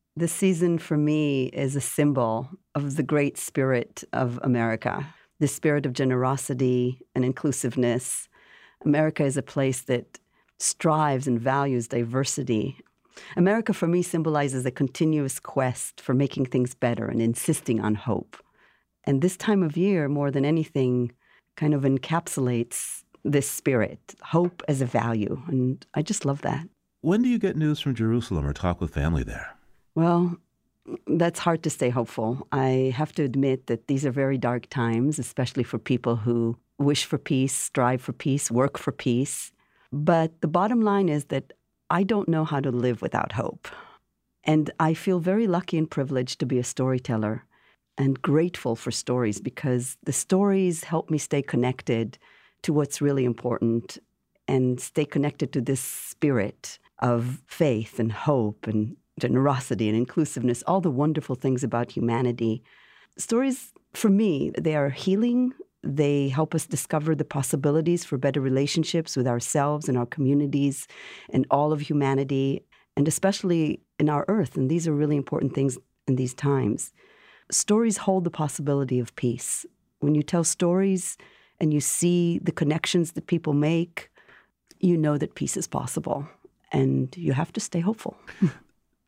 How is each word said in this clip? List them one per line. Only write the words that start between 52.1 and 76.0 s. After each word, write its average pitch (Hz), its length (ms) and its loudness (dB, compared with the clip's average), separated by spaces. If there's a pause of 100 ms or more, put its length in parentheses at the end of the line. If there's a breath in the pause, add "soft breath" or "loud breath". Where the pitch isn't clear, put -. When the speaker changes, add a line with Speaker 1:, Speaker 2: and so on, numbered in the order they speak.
Speaker 1:
to 160 120 0
what's 143 260 0
really 139 240 2
important 117 720 -2 (500)
and 127 320 2
stay - 280 -4
connected 139 460 -2
to 139 100 0
this 135 180 -2
spirit - 960 -4 (200 soft breath)
of 120 480 0
faith 117 520 0
and 113 140 0
hope 110 540 -2
and 110 300 -2 (220)
generosity 127 680 0
and 107 80 2
inclusiveness, 123 720 0
all 185 160 2
the 170 80 0
wonderful 143 460 0
things 131 280 0
about 120 280 -2
humanity. 120 720 0 (540 soft breath)
Stories, 254 560 -2 (220)
for - 160 2
me, 190 400 2 (100)
they 156 160 0
are 139 140 2
healing. 240 640 0 (280)
They 143 460 2
help 151 260 0
us 160 120 -2
discover 156 480 -2
the 143 100 0
possibilities 151 800 0
for 139 140 -4
better 139 240 0
relationships 143 760 0
with 127 100 0
ourselves 143 640 0
and 131 80 2
our 123 80 0
communities 139 800 0 (440 loud breath)
and - 200 2
all 143 220 4
of 151 80 0
humanity, 135 840 0 (320 soft breath)
and 143 140 2
especially 175 720 0 (180)
in 151 120 4
our 147 180 0
earth. 190 280 0
And 131 120 2
these 165 180 0
are 160 60 2
really 147 240 2
important 139 380 -2
things 135 240 0 (280)